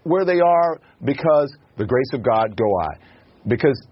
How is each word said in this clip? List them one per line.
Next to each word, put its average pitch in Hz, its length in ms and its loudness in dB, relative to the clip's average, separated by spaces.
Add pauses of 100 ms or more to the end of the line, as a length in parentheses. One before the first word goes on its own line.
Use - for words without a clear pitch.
where 180 220 0
they 175 160 0
are 170 400 2 (240)
because 147 500 0 (220)
the 107 80 -4
grace 123 280 -2
of 127 80 -6
God 110 360 0
go 113 80 0 (160)
I. 78 160 -6 (500)
Because 123 340 0 (100)